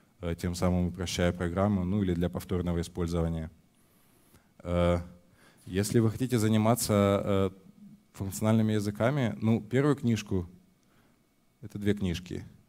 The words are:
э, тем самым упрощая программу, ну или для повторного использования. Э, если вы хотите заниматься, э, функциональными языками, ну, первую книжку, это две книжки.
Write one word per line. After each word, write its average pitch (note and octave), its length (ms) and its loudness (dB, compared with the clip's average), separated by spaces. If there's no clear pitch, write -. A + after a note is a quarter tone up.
э, E2+ 140 -4
тем F2 200 -4
самым F2+ 320 2
упрощая F2 440 0
программу, F2+ 520 0
ну G2 200 0
или F2+ 100 0
для F2 160 0
повторного F2 520 -2
использования. E2 680 -4
Э, F2 400 2
если G2+ 340 0
вы A2 120 2
хотите B2 260 -2
заниматься, A2 560 2
э, G2+ 560 2
функциональными A2 600 0
языками, G#2+ 680 0
ну, A2+ 200 2
первую C#3 340 0
книжку, G2+ 520 -2
это - 180 -12
две G2+ 140 0
книжки. F#2+ 520 -4